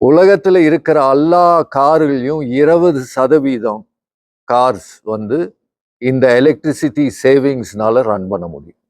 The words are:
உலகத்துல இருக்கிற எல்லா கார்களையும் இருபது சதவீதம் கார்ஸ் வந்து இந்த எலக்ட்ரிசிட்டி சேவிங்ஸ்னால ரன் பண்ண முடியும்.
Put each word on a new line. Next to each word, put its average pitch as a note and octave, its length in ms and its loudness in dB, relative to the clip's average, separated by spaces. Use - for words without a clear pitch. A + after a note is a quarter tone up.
உலகத்துல F#3 640 4
இருக்கிற D#3 360 0
எல்லா E3 340 2
கார்களையும் C#3+ 720 -2
இருபது D3+ 540 2
சதவீதம் B2+ 760 -2
கார்ஸ் B2 420 -2
வந்து G#2+ 340 -6
இந்த C3 320 0
எலக்ட்ரிசிட்டி C#3+ 680 0
சேவிங்ஸ்னால B2+ 880 0
ரன் G2+ 260 -4
பண்ண F2+ 180 -8
முடியும். D#2+ 440 -18